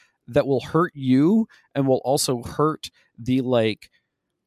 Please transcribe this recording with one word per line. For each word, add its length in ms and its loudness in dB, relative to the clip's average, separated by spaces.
that 220 0
will 140 -2
hurt 340 0
you 500 2
and 100 0
will 180 2
also 380 -2
hurt 480 -4
the, 240 -2
like, 480 -2